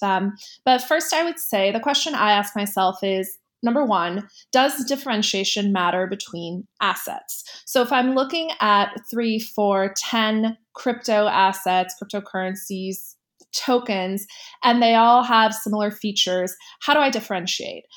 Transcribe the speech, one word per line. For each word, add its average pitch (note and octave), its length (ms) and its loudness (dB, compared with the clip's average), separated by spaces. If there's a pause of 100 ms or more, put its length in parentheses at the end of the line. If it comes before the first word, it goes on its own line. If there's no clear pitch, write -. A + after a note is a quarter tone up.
them. G3 320 0 (320)
But B3 160 4
first, D#4+ 320 0
I E4 100 2
would E4+ 140 -4
say G3+ 340 0
the A3+ 80 -4
question D4 340 -2
I G#3 180 2
ask G3+ 220 0
myself G3 480 0
is, F#3+ 360 -2 (240)
number A#3+ 200 2
one, F#3+ 460 -2 (240)
does C4+ 320 2
differentiation G#3 880 -2
matter F3+ 340 0
between F3+ 640 -10 (140)
assets? - 800 -8
So - 160 0
if A#3+ 100 0
I'm B3+ 240 2
looking D#4+ 360 -2 (100)
at G3+ 320 4 (180)
three, A3+ 280 0
four, G3+ 580 0
ten A3 600 0 (160)
crypto A3+ 520 0
assets, F#3 720 2
cryptocurrencies, F#3+ 1120 -8 (400)
tokens, G3+ 720 -2 (360)
and A#3+ 200 4
they A3+ 120 6
all A#3+ 280 8
have A3 320 4
similar G#3 360 -2
features, F#3 640 -2 (260)
how D4 120 0
do D4+ 80 4
I C#4 80 4
differentiate? - 760 -6 (120)